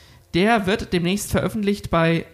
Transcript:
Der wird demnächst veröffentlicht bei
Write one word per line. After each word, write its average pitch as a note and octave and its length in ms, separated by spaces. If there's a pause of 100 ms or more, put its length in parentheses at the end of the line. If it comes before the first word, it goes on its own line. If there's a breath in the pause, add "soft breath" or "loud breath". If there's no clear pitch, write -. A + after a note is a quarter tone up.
(340 loud breath)
Der G3+ 320
wird G3+ 280
demnächst F3+ 380
veröffentlicht G3+ 600
bei E3 420